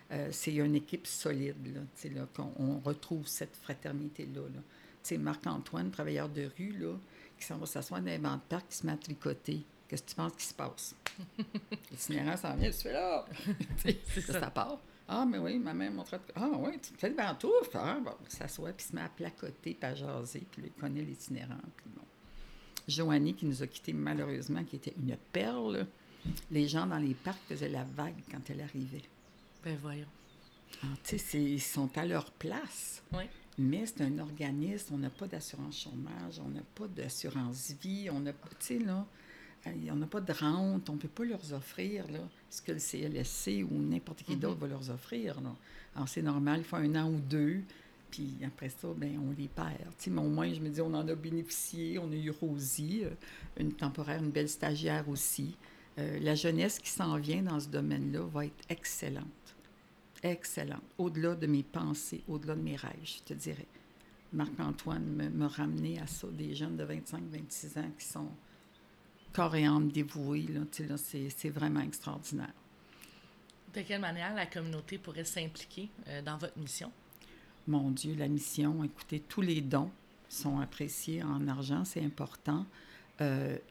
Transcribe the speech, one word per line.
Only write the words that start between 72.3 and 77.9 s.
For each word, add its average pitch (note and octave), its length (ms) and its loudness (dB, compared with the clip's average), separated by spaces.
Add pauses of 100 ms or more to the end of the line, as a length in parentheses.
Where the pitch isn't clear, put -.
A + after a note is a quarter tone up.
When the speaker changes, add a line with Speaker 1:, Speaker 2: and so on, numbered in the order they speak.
Speaker 2:
De G3+ 80 -4
quelle G3+ 180 0
manière F3 340 0
la F#3+ 120 0
communauté D#3+ 500 -4
pourrait E3 300 -6
s'impliquer, F3+ 640 -4 (180)
euh, C#3+ 140 -6
dans D3+ 160 -4
votre E3+ 200 -4
mission ? D#3+ 320 -6 (800)
Speaker 1:
Mon C#3 220 6